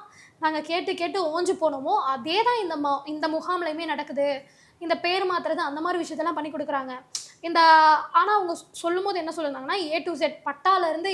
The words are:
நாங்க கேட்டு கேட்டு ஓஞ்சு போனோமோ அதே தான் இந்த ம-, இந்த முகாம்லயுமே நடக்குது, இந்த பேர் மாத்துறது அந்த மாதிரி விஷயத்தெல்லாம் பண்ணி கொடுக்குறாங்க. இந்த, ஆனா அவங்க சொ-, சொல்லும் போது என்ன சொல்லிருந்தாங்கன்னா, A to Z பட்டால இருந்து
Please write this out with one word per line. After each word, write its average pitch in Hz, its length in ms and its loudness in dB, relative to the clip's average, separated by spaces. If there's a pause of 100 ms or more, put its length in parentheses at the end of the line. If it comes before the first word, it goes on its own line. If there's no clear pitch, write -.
(440)
நாங்க 311 160 0 (100)
கேட்டு 349 300 -2
கேட்டு 330 180 -2 (160)
ஓஞ்சு 359 260 0
போனோமோ 277 340 0 (200)
அதே 311 240 -2 (100)
தான் 480 160 0
இந்த 330 120 -4 (100)
ம-, 277 160 0 (120)
இந்த 302 220 -2
முகாம்லயுமே 330 560 -4
நடக்குது, 285 340 -2 (580)
இந்த 330 100 2 (100)
பேர் 370 260 0
மாத்துறது 330 380 -2
அந்த 285 160 -6
மாதிரி 359 180 -2
விஷயத்தெல்லாம் 320 360 -4
பண்ணி 302 140 -6
கொடுக்குறாங்க. 277 420 -4 (520)
இந்த, 339 140 2 (580)
ஆனா 370 180 4
அவங்க 359 240 0
சொ-, - 60 -20 (140)
சொல்லும் 359 260 -2
போது 370 160 -2
என்ன 320 120 -6
சொல்லிருந்தாங்கன்னா, 285 420 -4 (200)
A - 100 0
to 359 140 -4
Z 311 80 0 (180)
பட்டால 359 460 2
இருந்து 339 220 -4